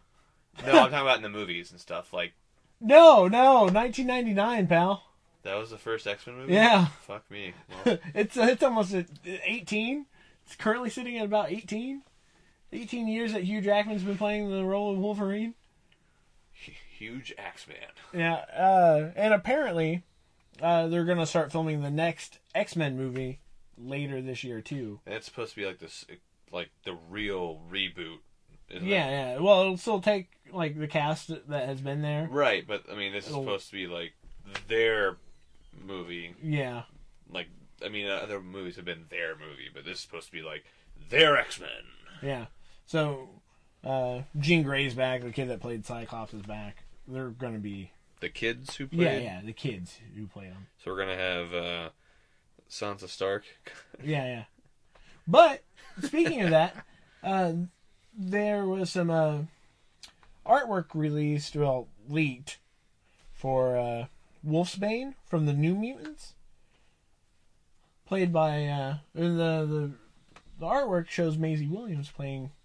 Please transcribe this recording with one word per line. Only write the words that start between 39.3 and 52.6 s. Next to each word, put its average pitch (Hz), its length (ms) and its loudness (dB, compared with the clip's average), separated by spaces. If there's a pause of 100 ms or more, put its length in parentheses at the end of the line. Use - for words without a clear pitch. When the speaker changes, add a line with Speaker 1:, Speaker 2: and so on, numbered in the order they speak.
Speaker 1:
movie, 71 360 -16
but 71 120 -16
this 87 140 -10
is - 20 -12
supposed - 260 -14
to - 60 -20
be, 82 100 -12
like, 78 220 -12 (440)
their 147 300 6
X-Men. - 300 -6 (540)
Speaker 2:
Yeah. 131 240 -6 (380)
So, 147 440 -2 (560)
uh, 127 380 -2 (160)
Jean 156 260 4
Grey's 139 300 -2
back, 127 280 -2
the 123 80 -10
kid 131 180 -4
that 120 120 -6
played 117 260 -8
Cyclops 113 480 -12
is 104 80 -12
back. 104 400 -12 (260)
They're 131 220 -8
gonna 117 280 -10
be 98 340 -10 (280)
Speaker 1:
The 90 80 -6
kids 120 480 -6
who 135 140 -8
Speaker 2:
Yeah, 170 180 2
Speaker 1:
played 135 140 -2
Speaker 2:
yeah, 92 200 -10
the 110 120 -12
kids 95 440 -10 (160)
who 107 120 -12
played 95 240 -18
'em. 95 160 -18 (180)
Speaker 1:
So 92 60 -10
we're 95 80 -8
gonna 95 180 -4
have, 87 380 -4
uh, 85 340 -6 (800)